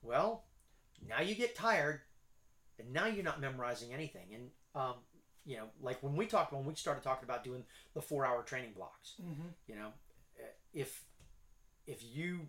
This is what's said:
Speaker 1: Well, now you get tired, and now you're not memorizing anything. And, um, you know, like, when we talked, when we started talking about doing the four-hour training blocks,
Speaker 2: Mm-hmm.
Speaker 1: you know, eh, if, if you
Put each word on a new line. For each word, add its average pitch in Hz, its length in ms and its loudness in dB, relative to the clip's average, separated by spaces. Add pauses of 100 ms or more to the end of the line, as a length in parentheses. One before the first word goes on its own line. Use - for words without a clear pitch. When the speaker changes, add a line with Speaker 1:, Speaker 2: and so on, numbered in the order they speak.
Speaker 1:
Well, 135 420 6 (640)
now 120 140 2
you 190 140 4
get 233 200 2
tired, 156 460 4 (760)
and 117 140 -10
now 165 140 2
you're 208 180 2
not 156 160 0
memorizing 123 540 -2
anything. 104 400 -8
And, 123 160 -12 (260)
um, 131 200 0 (500)
you 131 100 -6
know, 110 120 -8 (140)
like, 127 220 -2
when 143 140 0
we 208 80 4
talked, 202 260 4
when 139 140 -2
we 156 100 -2
started 147 260 0
talking 131 220 2
about 120 220 -2
doing 127 180 -6 (300)
the 151 80 -4
four-hour 127 420 4
training 123 320 -4
blocks, - 460 -12
Speaker 2:
Mm-hmm. 170 260 -6 (200)
Speaker 1:
you 107 100 -10
know, 160 160 -8 (440)
eh, - 60 -12 (300)
if, - 320 -4 (800)
if 120 180 -8
you 165 460 -4